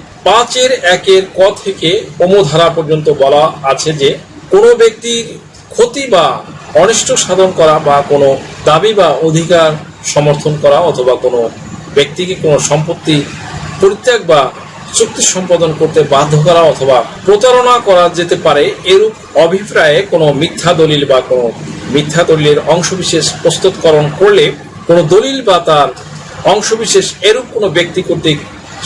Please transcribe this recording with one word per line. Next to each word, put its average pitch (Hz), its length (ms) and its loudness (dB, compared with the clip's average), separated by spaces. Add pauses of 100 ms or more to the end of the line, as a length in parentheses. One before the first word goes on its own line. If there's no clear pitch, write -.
(280)
পাঁচের 254 440 0 (240)
একের 190 280 2 (140)
ক - 20 0 (220)
থেকে 160 280 -4 (300)
কম 180 120 2 (180)
ধারা 165 260 2
পর্যন্ত 156 320 -2 (160)
বলা 139 200 2 (280)
আছে 135 180 -4 (120)
যে 139 80 2 (420)
কোনো 214 180 6 (120)
ব্যক্তির 226 440 -2 (480)
ক্ষতি 269 300 -2 (100)
বা 160 120 4 (560)
অনিষ্ট 208 280 0 (140)
সাধন 185 260 2 (100)
করা 156 160 4 (120)
বা 143 100 4 (140)
কোনো 143 180 4 (380)
দাবি 165 320 2
বা 170 100 4 (180)
অধিকার 160 420 2 (440)
সমর্থন 147 400 0 (100)
করা 143 140 4 (120)
অথবা 127 240 0 (100)
কোনো 123 180 0 (540)
ব্যক্তিকে 165 480 -2
কোনো 151 140 2 (120)
সম্পত্তি 156 480 -2 (640)
পরিত্যাগ 208 420 0 (100)
বা 147 100 4 (560)
চুক্তি - 260 -2 (100)
সম্পাদন 175 460 0
করতে 156 220 0 (120)
বাধ্য 147 200 0 (140)
করা 170 140 4 (100)
অথবা 131 260 2 (280)
প্রতারণা 247 500 4 (120)
করা 180 180 4 (140)
যেতে 170 160 0 (100)
পারে, 143 180 4 (300)
এরূপ 214 200 4 (320)
অভিপ্রায়ে 170 520 0 (140)
কোনো 156 160 2 (140)
মিথ্যা 170 300 -2 (100)
দলিল 151 200 2 (100)
বা 131 80 4 (100)
কোনো 127 160 0 (480)
মিথ্যা 151 360 0
দলিলের 151 300 2 (140)
অংশবিশেষ 180 520 -2 (160)
প্রস্তুতকরণ 160 640 0 (140)
করলে 190 260 4 (420)
কোনো 170 140 4 (120)
দলিল 269 240 2 (100)
বা 185 100 4 (120)
তার 147 180 2 (680)
অংশবিশেষ 208 520 0 (240)
এরূপ 240 160 0 (100)
কোনো 214 120 -2 (100)
ব্যক্তি 175 300 -4
কর্তৃক 160 320 -2 (460)